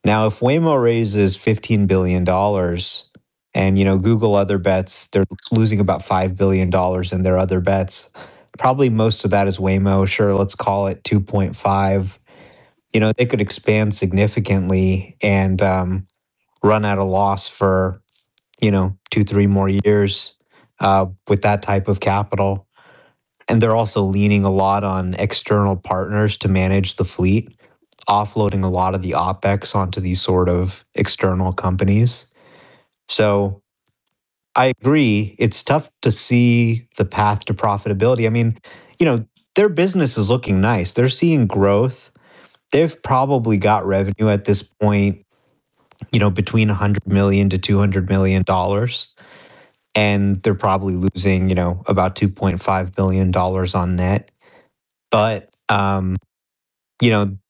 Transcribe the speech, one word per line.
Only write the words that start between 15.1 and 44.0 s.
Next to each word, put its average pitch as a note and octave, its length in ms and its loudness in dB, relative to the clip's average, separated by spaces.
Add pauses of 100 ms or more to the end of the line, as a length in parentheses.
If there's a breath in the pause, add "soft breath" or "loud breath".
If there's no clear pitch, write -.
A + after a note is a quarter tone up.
and, F#2+ 400 0
um, F#2 460 -2 (560)
run G#2+ 220 2
at G2+ 120 0
a G2 80 0
loss G2 440 0
for, F#2+ 520 -2 (640)
you G#2+ 80 2
know, F#2+ 260 0 (140)
two, G#2 140 0
three G2+ 240 2
more G2 200 2
years, G2+ 680 0 (440 soft breath)
uh, G2 280 2 (220)
with G2+ 140 0
that G#2 200 0
type G2 260 -2
of G2 120 -2
capital. G2 680 -2 (840 soft breath)
And A2+ 120 2
they're A2 140 2
also A2 280 0
leaning G2+ 420 2
a G2 60 0
lot G2 340 0
on F#2 300 -4
external G2+ 600 -2
partners G2 640 -2
to G2+ 100 -4
manage F#2+ 460 0
the F#2 100 -4
fleet, F#2 540 -2 (500 soft breath)
offloading G2+ 560 -2
a F#2+ 40 0
lot F#2 260 0
of F#2+ 80 -4
the F2+ 80 -6
OPEX F#2+ 640 -2
onto F#2+ 260 -2
these F2+ 220 -4
sort F2+ 260 0
of F2+ 360 -2 (100)
external F#2 580 -2
companies. G2 760 0 (840 soft breath)
So G2+ 520 0 (960)
I C3 120 2 (140)
agree, A2+ 580 2
it's A2 260 -2
tough D3+ 260 -2 (120)
to A#2+ 100 2
see A#2+ 760 2 (100)
the G2+ 80 0
path G#2 420 -2
to G#2 80 -2
profitability. G#2+ 680 0
I A2 60 0
mean, A2+ 260 0 (440 loud breath)
you E3+ 60 4
know, B2 120 2 (380)
their G#3 120 4
business F3 480 0
is G#2 140 -2
looking G#2+ 300 0
nice. G2+ 320 0
They're B2 160 0
seeing D3 400 2
growth. G2+ 640 0 (580 soft breath)
They've D#3 320 0
probably C3 540 0
got G2 280 2
revenue G2 440 0